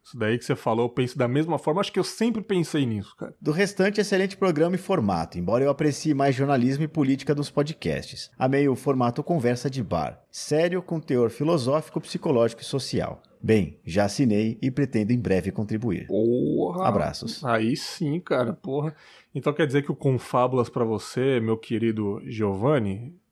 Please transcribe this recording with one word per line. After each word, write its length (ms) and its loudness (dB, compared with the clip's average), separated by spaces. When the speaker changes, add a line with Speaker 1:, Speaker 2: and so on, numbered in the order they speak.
Speaker 1:
Isso 160 -18
daí 200 0
que 80 -8
você 100 0
falou, 300 0
eu 40 -4
penso 280 -2
da 100 2
mesma 300 0
forma. 240 0
Acho 100 -4
que 80 0
eu 40 0
sempre 380 -2
pensei 440 0
nisso, 280 -4
cara. 240 -12
Speaker 2:
Do 140 -2
restante, 480 2
excelente 380 0
programa 360 2
e 40 -2
formato, 600 0
embora 240 0
eu 80 4
aprecie 440 0
mais 200 2
jornalismo 500 2
e 40 -2
política 460 0
dos 160 -2
podcasts. 880 -4
Amei 320 4
o 40 2
formato 480 0
conversa 460 0
de 140 -4
bar. 320 -2
Sério, 500 0
com 200 -4
teor 280 2
filosófico, 720 0
psicológico 640 0
e 20 -14
social. 560 -4
Bem, 420 2
já 200 2
assinei 580 2
e 80 0
pretendo 420 0
em 60 2
breve 320 0
contribuir. 560 -4
Speaker 1:
Porra! 800 0
Speaker 2:
Abraços. 580 -2
Speaker 1:
Aí 320 2
sim, 440 -4
cara, 320 -2
porra. 420 -6
Então 180 -2
quer 140 2
dizer 160 2
que 80 -4
o 60 -4
Confábulas 720 2
pra 160 -2
você, 560 0
meu 160 0
querido 680 -2
Giovanni, 880 0